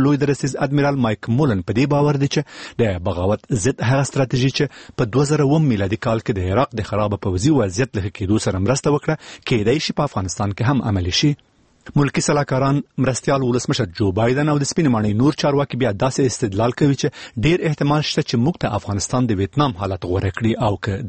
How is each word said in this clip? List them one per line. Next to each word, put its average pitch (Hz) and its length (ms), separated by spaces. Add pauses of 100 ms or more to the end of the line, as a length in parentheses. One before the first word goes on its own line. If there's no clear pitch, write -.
لوی 147 160
درستیز 139 340 (100)
ادمیرال 143 380
مایک 110 320
مولن 123 320
په 107 100
دې 139 140
باور 147 300
دي 139 140
چې 156 60 (400)
د 101 160 (120)
بغاوت 92 360 (200)
ضد 135 240
هغه 135 200
ستراتیژي 131 400
چې - 520
په 117 120
دوه 139 180
زره 151 180
اووم 156 240
میلادي 98 340
کال 113 160
کې 107 160
د 90 140
عراق 123 260
د 98 100
خرابه 104 360
پوځي 101 340
وضعیت 107 400
له - 60
ښه 98 120
کېدو 104 300
سره 92 180
مرسته 143 300
وکړه، 156 200 (340)
کېدای 123 360
شي - 140
په 147 100
افغانستان 101 480
کې 120 140
هم 123 180
عملي 90 320
شي. 147 100 (680)
ملکي 143 300
سلاکاران، 139 500 (240)
مرستیال 135 460
ولسمشر 120 500
جو 98 100
بایدن 127 380
او 147 100
د 139 120
سپینې 160 240
ماڼۍ 107 260
نور 143 240
چارواکي 139 400
بیا 104 180
داسې 135 180 (120)
استدلال 110 480
کوي 139 200
چې 147 60 (400)
ډیر 175 220
احتمال 147 400
شته - 120
چې - 220
موږ 156 220
ته 110 160
افغانستان 110 500
د 98 120
ویتنام 120 360
حالت 95 320
غوره 95 260
کړي 113 160 (140)
او 101 100
که 101 320